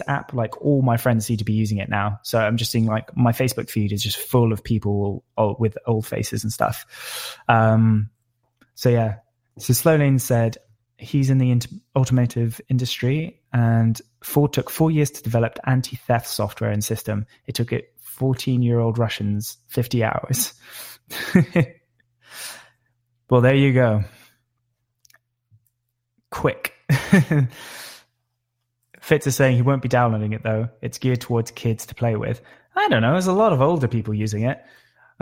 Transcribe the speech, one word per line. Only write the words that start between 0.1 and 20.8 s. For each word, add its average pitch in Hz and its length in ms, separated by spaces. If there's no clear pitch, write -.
Like, 117 280
all 143 220
my 117 120
friends 113 300
seem 113 120
to 107 60
be 107 100
using 107 260
it - 100
now. 104 320
So - 180
I'm 110 160
just 117 160
seeing, 113 140
like, 110 320
my 120 140
Facebook 123 380
feed 104 220
is 101 120
just 104 140
full 117 360
of 101 100
people 101 600
o-, 107 220
with 110 180
old 110 180
faces - 380
and 107 100
stuff. - 840
Um, 110 600
so - 140
yeah. 113 260
So - 160
Slow 160 240
Lane 135 220
said 117 380
he's 135 340
in 131 80
the 127 120
int-, 123 160
automotive 120 720
industry 131 720
and 113 480
Ford 143 300
took - 160
four 160 220
years 147 200
to - 120
develop 117 420
anti-theft 123 600
software 107 440
and 104 120
system. 107 420
It - 80
took - 180
it - 260
fourteen-year-old 120 960
Russians 107 600
fifty 117 360
hours. - 500